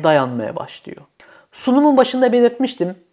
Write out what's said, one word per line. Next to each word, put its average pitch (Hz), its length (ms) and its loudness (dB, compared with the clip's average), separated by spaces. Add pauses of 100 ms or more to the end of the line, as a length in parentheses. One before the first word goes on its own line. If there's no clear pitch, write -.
dayanmaya 127 520 0
başlıyor. - 460 -16 (500)
Sunumun 277 460 2
başında 254 340 2
belirtmiştim 240 640 0 (180)